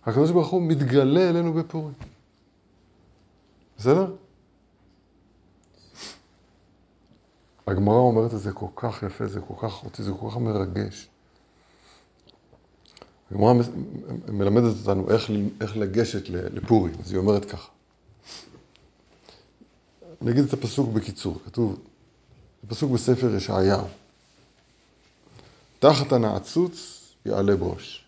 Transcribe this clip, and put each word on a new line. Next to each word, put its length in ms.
הקדוש 260
ברוך 160
הוא 140
מתגלה 680
אלינו 240
בפורים. 400
בסדר? 380
הגמרא 280
אומרת 380
את 60
זה 120
כל 240
כך 280
יפה, 240
זה 200
כל 140
כך, 220
אותי 200
זה 160
כל 100
כך 80
מרגש. 720
הגמרא 220
מ-, 60
מ-, 760
מלמדת 420
אותנו 300
איך 200
ל-, 200
איך 160
לגשת 520
ל-, 280
לפורים. 420
אז 120
היא 80
אומרת 260
ככה. 240
נגיד 220
את 100
הפסוק 360
בקיצור, 560
כתוב, 340
זה 60
פסוק 220
בספר 440
ישעיהו. 520
"תחת 320
הנעצוץ 920
יעלה 300
ברוש. 520